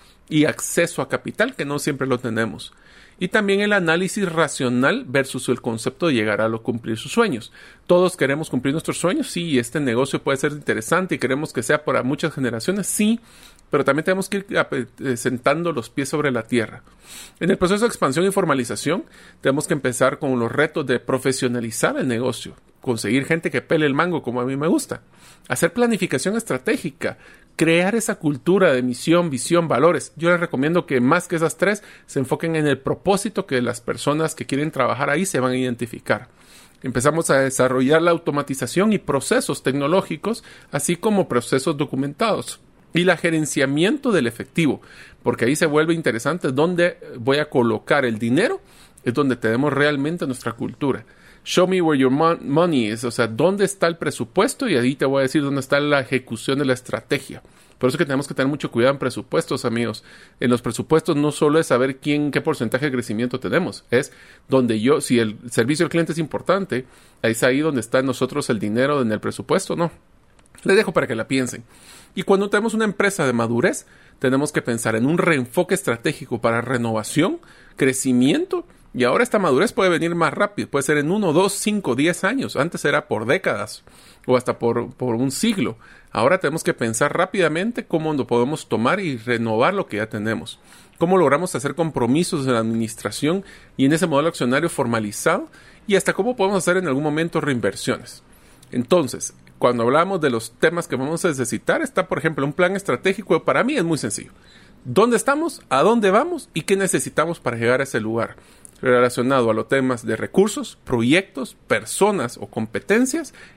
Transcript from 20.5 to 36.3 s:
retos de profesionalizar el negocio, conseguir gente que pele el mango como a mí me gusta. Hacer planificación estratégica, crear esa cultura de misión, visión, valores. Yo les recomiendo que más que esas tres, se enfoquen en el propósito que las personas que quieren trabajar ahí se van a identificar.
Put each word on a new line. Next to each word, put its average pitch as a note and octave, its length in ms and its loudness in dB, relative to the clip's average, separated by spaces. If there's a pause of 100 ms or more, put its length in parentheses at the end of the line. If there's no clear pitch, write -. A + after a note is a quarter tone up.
retos C#3 360 0
de A#2+ 120 2
profesionalizar B2+ 1000 -2
el E3+ 100 -2
negocio, B2 480 -4 (300)
conseguir A#2+ 400 0
gente E3 240 -2
que C3+ 120 -2
pele D3+ 260 0
el C3+ 80 0
mango E3 260 -2
como B2 180 -6
a B2 60 -2
mí C3+ 100 -4
me D3 120 -2
gusta. - 340 -2 (460)
Hacer E3+ 260 0
planificación A3 640 0
estratégica, F3 800 -4 (380)
crear F3 400 2
esa A3 200 -2
cultura D#3+ 580 2
de B2+ 100 2
misión, D#3+ 480 2
visión, E3 360 0
valores. C#3+ 480 2
Yo E3+ 140 0
les F3 100 4
recomiendo E3 460 0
que C3 160 2
más D#3+ 260 2
que F3 80 -4
esas D#3+ 220 0
tres, G3+ 260 0 (220)
se - 140 -4
enfoquen D3+ 360 -2
en D3+ 120 0
el C3+ 100 2
propósito - 720 -2
que B2+ 140 0
las A#2 200 -4
personas D3 540 -2
que A#2+ 100 -8
quieren D3+ 260 -2
trabajar A#2+ 380 0
ahí E3 160 0
se C#3 140 -2
van B2+ 140 0
a B2+ 40 -2
identificar. B2 720 -4 (540)